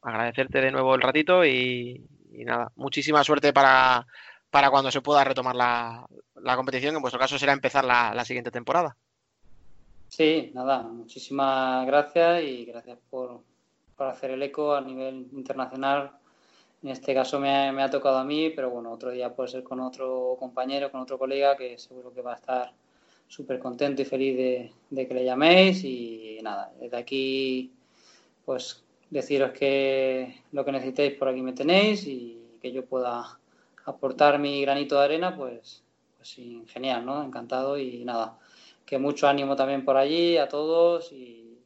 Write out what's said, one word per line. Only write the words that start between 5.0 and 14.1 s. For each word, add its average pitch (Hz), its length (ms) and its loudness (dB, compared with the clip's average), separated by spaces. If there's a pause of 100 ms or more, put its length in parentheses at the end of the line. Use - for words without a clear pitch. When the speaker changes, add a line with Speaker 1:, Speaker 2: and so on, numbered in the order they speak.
Speaker 1:
pueda 143 220 4
retomar 127 320 0
la, 120 520 0 (280)
la 127 200 0
competición, 131 380 -2
que 160 40 -2
en 143 40 -4
vuestro 123 180 -4
caso 135 180 0
será 139 160 4
empezar 135 320 2
la, 120 300 4
la - 80 -4
siguiente 123 280 -6
temporada. 135 440 -2 (1120)
Speaker 2:
Sí, 156 460 0
nada, 127 300 -2
muchísimas 131 1000 -2
gracias 165 580 4
y 123 220 -8
gracias 117 320 -18 (120)
por, 123 320 -10 (560)
por 139 100 -4
hacer 131 240 -8